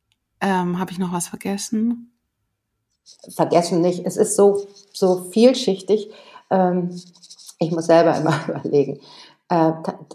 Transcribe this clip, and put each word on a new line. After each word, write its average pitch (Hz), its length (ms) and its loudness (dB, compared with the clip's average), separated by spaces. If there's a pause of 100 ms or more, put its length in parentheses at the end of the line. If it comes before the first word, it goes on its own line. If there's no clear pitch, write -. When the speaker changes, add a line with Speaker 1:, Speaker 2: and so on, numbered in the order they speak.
(400)
Speaker 1:
Ähm, 180 380 0
hab 185 140 -6
ich 175 80 -10
noch 180 120 -2
was 175 160 -4
vergessen? 220 840 -4 (1200)
Speaker 2:
Vergessen 170 460 2
nicht. 175 260 0
Es 180 100 -4
ist - 200 0
so, 202 300 4 (260)
so 185 380 0
vielschichtig. 214 800 2 (380)
Ähm, 180 400 0 (680)
ich 165 140 -2
muss 160 140 -4
selber 165 300 4
immer 156 180 0 (100)
<laughs> - 40 -8
überlegen. - 520 -2 (480)
Äh, 160 240 2 (100)
ta-, - 160 -8 (160)